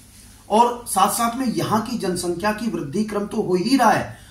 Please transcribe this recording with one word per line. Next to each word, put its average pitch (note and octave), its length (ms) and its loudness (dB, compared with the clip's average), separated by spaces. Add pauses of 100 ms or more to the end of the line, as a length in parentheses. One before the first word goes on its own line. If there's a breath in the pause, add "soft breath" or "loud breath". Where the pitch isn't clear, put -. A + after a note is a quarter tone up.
(500 loud breath)
और A#3+ 380 2
साथ G3 220 2
साथ A#3 280 -2
में C4+ 80 -2
यहाँ F#3+ 360 0
की A3 160 -4
जनसंख्या F3+ 540 -2
की A3+ 160 -6
वृद्धि E3 360 -2
क्रम G3+ 220 -4
तो A3 160 -4
हो F#3 140 0
ही A3 220 4
रहा A3+ 140 6
है, - 260 -2 (140 loud breath)